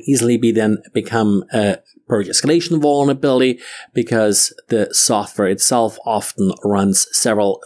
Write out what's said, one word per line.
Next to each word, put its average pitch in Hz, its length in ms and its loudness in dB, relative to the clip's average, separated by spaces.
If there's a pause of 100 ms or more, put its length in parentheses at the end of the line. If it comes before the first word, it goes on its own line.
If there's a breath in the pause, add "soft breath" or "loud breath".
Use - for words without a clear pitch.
easily 120 320 2
be 113 140 2
then 107 260 2 (160)
become 107 580 0
a 104 280 0 (280)
purge 104 200 -2
escalation 165 520 0
vulnerability 139 800 2 (340 loud breath)
because 113 600 0 (140)
the 107 260 -2
software 104 540 0
itself 110 580 0
often 101 460 -2 (120)
runs 101 480 0
several 104 540 0